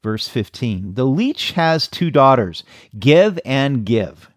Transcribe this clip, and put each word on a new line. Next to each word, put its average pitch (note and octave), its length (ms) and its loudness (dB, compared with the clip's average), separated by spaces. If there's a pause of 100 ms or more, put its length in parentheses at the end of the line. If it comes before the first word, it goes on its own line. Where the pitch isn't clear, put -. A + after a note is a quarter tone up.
Verse G#2+ 260 -6
fifteen, G2+ 640 -6
"The B2+ 100 -2
leech F#3 480 -2
has E3 340 0
two E3+ 240 -4
daughters. C3 540 2 (340)
Give E3+ 460 4
and C3+ 400 -2
give." G2+ 520 -4